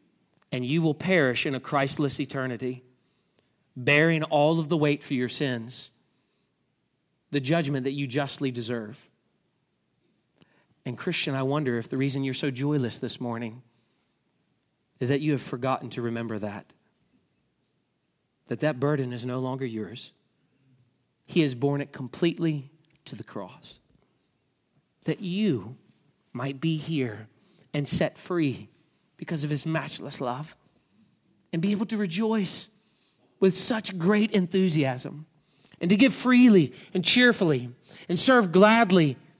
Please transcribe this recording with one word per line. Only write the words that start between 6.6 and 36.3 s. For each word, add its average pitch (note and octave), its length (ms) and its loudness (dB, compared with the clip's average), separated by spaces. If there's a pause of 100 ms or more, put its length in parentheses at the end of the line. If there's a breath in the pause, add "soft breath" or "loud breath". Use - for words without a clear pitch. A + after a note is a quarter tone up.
the C#3+ 80 -2
judgment C#3 460 -2
that C#3 80 -4
you C#3+ 120 -4
justly C3+ 460 -4
deserve. A#2+ 580 -8 (1800 soft breath)
And B2 120 -8
Christian, D#3 380 -4
I C3+ 80 -2
wonder C3+ 340 -2
if A#2 120 -8
the C3+ 80 -6
reason C3+ 280 -2
you're C3 80 -4
so C#3 180 -4
joyless C3+ 480 -2
this - 220 -8
morning A#2+ 420 -8 (1400)
is B2+ 80 -4
that C#3 140 0
you D3+ 100 -2
have C3+ 100 -2
forgotten B2+ 500 -6
to B2 100 -8
remember A#2 380 -6
that. G2+ 340 -10 (1800)
That A#2 80 -6
that D3 220 -2
burden C#3 320 -2
is A#2+ 120 -10
no B2+ 140 -4
longer C3 260 -6
yours. A2 460 -10 (1120)
He - 140 -2
has C#3+ 160 0
borne C#3+ 240 -2
it C#3 140 -10
completely D3+ 760 -4 (360)
to - 100 -16
the G#2 80 -12
cross, G#2+ 560 -16 (1300)
that - 160 -4
you E3+ 560 -2 (560)
might C3+ 260 -8
be D#3+ 160 -2
here C3 540 -6 (440 soft breath)
and C#3+ 140 -4
set - 300 0
free D#3 500 -4 (480)
because D3+ 300 -6
of D3 40 -2
his D3 160 -4
matchless D3 540 -6
love, C3 380 -8 (960)
and E3 80 -2
be G3 100 0
able G#3 140 -2
to A3 100 -6
rejoice G#3 720 -2 (720)
with F#3+ 160 6
such G#3 420 0
great G#3 340 2
enthusiasm, D#3 960 0 (520 soft breath)
and E3+ 100 0
to G#3 60 6
give A3 180 6
freely B3 600 6 (200 loud breath)